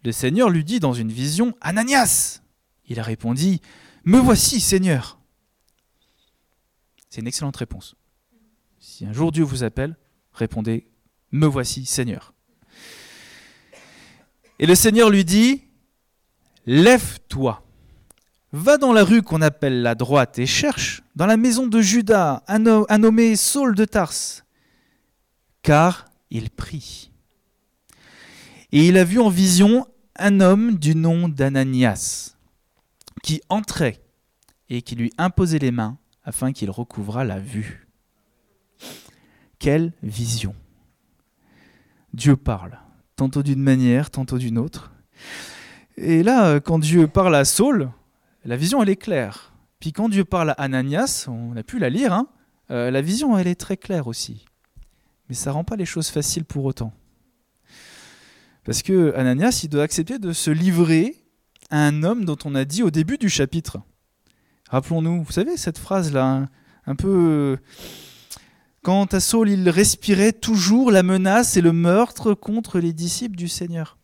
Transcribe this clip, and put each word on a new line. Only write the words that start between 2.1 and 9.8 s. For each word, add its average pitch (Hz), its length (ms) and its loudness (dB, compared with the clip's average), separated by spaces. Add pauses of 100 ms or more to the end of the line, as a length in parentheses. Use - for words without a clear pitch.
Il 117 120 -8
répondit, « 120 640 -2 (440)
Me 196 120 6
voici, 254 420 4
Seigneur. » 180 600 -2 (1900)
C'est 113 100 -14
une 113 60 -10
excellente 139 300 -8
réponse. - 380 -14 (840)
Si - 260 -18
un 104 80 -8
jour 156 180 -2
Dieu 160 120 0
vous 127 200 -4
appelle, 135 340 -6 (340)